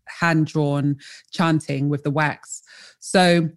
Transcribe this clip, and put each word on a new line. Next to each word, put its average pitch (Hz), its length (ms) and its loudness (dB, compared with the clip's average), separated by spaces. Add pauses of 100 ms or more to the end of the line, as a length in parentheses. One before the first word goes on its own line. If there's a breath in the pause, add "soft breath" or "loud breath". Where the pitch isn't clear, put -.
hand-drawn 147 880 0 (340 loud breath)
chanting 147 600 -2
with 143 120 -4
the 151 80 -4
wax. - 520 -4 (380 loud breath)
So 175 560 2